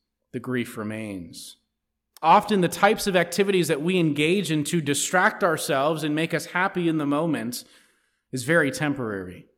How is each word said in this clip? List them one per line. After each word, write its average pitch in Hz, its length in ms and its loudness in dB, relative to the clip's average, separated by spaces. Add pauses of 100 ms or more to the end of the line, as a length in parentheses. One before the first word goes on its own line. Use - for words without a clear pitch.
(320)
the 127 80 -8
grief 123 380 -4
remains." 104 760 -10 (680)
Often 190 400 6
the 165 60 2
types 214 380 2
of 185 100 0
activities 185 520 2
that 147 140 -2
we 185 160 0
engage 156 520 2
in 156 140 0
to 175 160 0
distract 180 640 0
ourselves 156 580 0
and 151 120 0
make 160 180 -2
us 151 140 -2
happy 180 420 -2
in 160 80 2
the 147 100 -2
moment 143 580 -2 (680)
is 123 120 -6
very 151 260 2
temporary. 107 760 -6 (120)